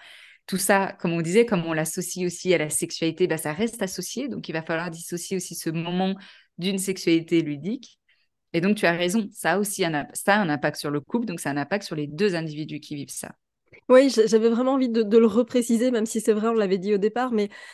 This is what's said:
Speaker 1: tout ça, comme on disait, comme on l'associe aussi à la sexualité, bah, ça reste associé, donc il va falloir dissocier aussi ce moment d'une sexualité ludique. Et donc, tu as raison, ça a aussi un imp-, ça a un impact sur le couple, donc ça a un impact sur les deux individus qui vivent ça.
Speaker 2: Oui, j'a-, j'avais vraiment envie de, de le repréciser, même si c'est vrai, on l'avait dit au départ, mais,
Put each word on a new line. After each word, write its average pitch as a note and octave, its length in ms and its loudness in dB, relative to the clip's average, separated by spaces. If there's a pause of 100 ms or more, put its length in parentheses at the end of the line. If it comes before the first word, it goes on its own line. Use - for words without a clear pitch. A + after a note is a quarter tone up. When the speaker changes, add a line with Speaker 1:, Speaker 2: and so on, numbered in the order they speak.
(480)
Speaker 1:
tout F#3+ 80 -2
ça, G3 420 2
comme E3+ 140 -2
on E3+ 80 0
disait, F#3 260 4
comme F#3 180 0
on E3 80 -4
l'associe F3 540 -4
aussi F3+ 260 -2
à E3 60 4
la D3+ 100 -2
sexualité, E3 600 -2
bah, D#3+ 80 -2
ça D#3 160 -4
reste A3 280 -4
associé, F#3+ 460 -6
donc F3+ 220 -8
il E3+ 40 -8
va D#3 100 -4
falloir E3 280 -4
dissocier E3+ 460 -8
aussi F3+ 180 -8
ce - 160 -6
moment F3+ 460 -2 (420)
d'une G3 200 -2
sexualité E3+ 640 0
ludique. D#3 580 -8 (520)
Et E3+ 80 -2
donc, G3+ 160 2
tu - 80 0
as E3+ 80 6
raison, F3+ 400 0
ça - 200 0
a F#3 60 2
aussi G3+ 260 -2
un D#3+ 100 0
imp-, C#3+ 180 -4
ça - 220 2
a G#3+ 60 4
un F#3 80 0
impact D3 300 -2
sur D#3 120 -6
le D3 100 -2
couple, A#3 260 -4
donc F3 120 -6
ça D3+ 120 -6
a - 20 -2
un C#3 40 -4
impact E3+ 280 -4
sur - 100 -10
les D3+ 140 -4
deux F3 260 0
individus D3+ 460 -6
qui D3 160 -12
vivent C3+ 140 -10
ça. - 220 -12 (560)
Speaker 2:
Oui, C4 220 8
j'a-, A3 160 4
j'avais A3 240 4
vraiment B3+ 240 2
envie C4 160 2
de, A3+ 120 2
de G#3+ 160 4
le A#3 80 8
repréciser, A#3+ 640 2
même A3+ 160 0
si A3 140 -4
c'est G#3+ 140 2
vrai, G#3+ 140 0
on A#3 40 0
l'avait G3+ 260 2
dit G3+ 160 -2
au G3+ 40 2
départ, A#3 340 -2
mais, G#3 160 0 (260)